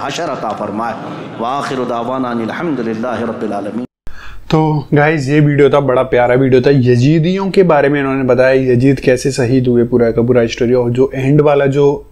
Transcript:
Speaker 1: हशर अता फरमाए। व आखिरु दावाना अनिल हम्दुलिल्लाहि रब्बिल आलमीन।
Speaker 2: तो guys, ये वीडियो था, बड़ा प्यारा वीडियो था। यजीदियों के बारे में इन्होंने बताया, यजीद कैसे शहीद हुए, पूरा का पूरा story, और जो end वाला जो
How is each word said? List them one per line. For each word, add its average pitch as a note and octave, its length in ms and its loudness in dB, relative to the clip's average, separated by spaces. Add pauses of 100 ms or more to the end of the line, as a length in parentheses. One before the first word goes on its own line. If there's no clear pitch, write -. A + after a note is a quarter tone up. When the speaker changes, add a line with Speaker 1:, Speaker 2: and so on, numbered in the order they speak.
Speaker 1:
हशर C#3+ 180 -6
अता B2+ 260 -6
फरमाए। G#2+ 460 -6 (440)
व A2+ 60 -6
आखिरु C3 400 -4
दावाना B2 440 -4
अनिल A2+ 200 -4
हम्दुलिल्लाहि A#2 760 -4
रब्बिल A2+ 300 -6
आलमीन। G#2 320 -6 (640)
Speaker 2:
तो D#3 440 0
guys, D3 340 2
ये D3 120 2
वीडियो C#3+ 300 4
था, C#3+ 100 4
बड़ा B2+ 240 0
प्यारा B2 320 2
वीडियो C3 260 4
था। C#3+ 80 2
यजीदियों D3+ 800 2
के F#3+ 140 2
बारे D3 260 2
में C#3+ 100 0
इन्होंने C3+ 240 -2
बताया, B2+ 500 2
यजीद C3 260 2
कैसे C3 320 0
शहीद B2+ 360 0
हुए, A#2+ 160 2
पूरा A#2 280 0
का A#2 100 -2
पूरा A#2+ 240 2
story, A#2+ 280 -2
और A#2+ 160 0
जो B2+ 260 0
end C#3 260 2
वाला C#3+ 240 2
जो C#3+ 460 0